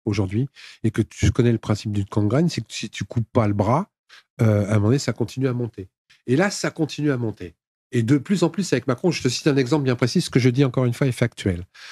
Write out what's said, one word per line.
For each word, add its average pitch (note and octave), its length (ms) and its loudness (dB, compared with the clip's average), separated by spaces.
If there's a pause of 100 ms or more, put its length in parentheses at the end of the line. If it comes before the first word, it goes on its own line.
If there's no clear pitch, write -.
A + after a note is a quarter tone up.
aujourd'hui, G#2 460 -2 (320)
et A2 80 2
que - 100 0
tu G2 300 0
connais A#2+ 220 2
le A2+ 40 2
principe G#2+ 360 -4
d'une G2+ 180 -2
gangrène, A#2+ 400 2
c'est - 100 -4
que A2 80 -10
si - 220 -10
tu - 140 -10
coupes A2+ 280 -4
pas A2+ 160 2
le G2+ 60 -2
bras, A2+ 360 0 (520)
euh, G#2 240 4
à G#2 60 -2
un - 20 4
moment G#2 140 2
donné, C3+ 100 2
ça A#2+ 160 -4
continue C3 340 -4
à B2 60 -2
monter. A2+ 340 -8 (380)
Et B2 100 2
là, G3 140 2
ça E3 200 -4
continue D3 400 -2
à C3+ 60 0
monter. G#2 380 -6 (380)
Et A#2+ 100 0
de C3+ 160 4
plus F3+ 240 0
en D#3+ 80 2
plus F3 220 -4
avec B2+ 160 0
Macron, D3 240 0
je - 100 -6
te C3 60 0
cite - 180 -4
un C#3 100 4
exemple C#3 280 0
bien C3 100 2
précis, B2+ 260 0
ce - 80 -4
que C3+ 120 2
je B2+ 100 4
dis C3+ 140 4
encore B2+ 200 0
une A#2+ 100 2
fois C#3+ 120 -2
est B2+ 60 0
factuel. F#2 520 -4 (280)